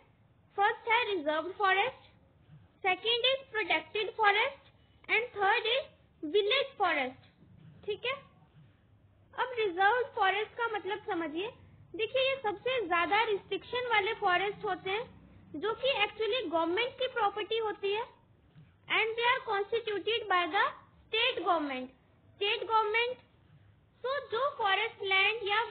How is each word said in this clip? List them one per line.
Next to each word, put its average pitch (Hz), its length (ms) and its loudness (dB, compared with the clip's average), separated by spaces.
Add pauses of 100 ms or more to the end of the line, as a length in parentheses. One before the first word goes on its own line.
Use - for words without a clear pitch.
(560)
फर्स्ट 427 360 2
है 480 180 4
रिजर्व्ड 320 480 -2
फॉरेस्ट, 403 500 2 (800)
second 453 420 2
is 539 240 2
protected 415 640 -2
forest 440 560 2 (360)
and 440 280 0
third 415 380 2
is 554 120 -2 (360)
village 415 580 2
forest। 294 500 0 (560)
ठीक 415 200 -6
है, 508 80 -2 (1200)
अब 494 240 -4
रिजर्व्ड 415 480 2 (100)
फॉरेस्ट 403 420 0
का 466 160 0
मतलब 403 320 -6
समझिए। 339 440 -4 (460)
देखिए, 480 260 -2
ये 523 200 2
सबसे 453 440 -2
ज्यादा 339 440 2
restriction 427 600 -4
वाले 427 300 2
forest 392 440 0
होते 381 260 -4
हैं, 415 140 -2 (560)
जो 403 120 -2 (120)
कि 539 180 2
actually 427 480 -2
government 339 480 0
की 508 160 -2
property 427 460 0
होती 403 320 -2
है 427 120 -2 (960)
and 440 180 0
they 466 140 2
are 508 180 2
constituted 427 840 -2
by 359 180 4
the 440 140 2 (420)
state 466 380 0
government। 277 500 -2 (380)
स्टेट 427 300 -2
गवर्नमेंट, 440 520 2 (880)
so 494 80 -2 (180)
जो 494 180 0 (100)
forest 415 460 0
land 392 440 2
या 415 220 2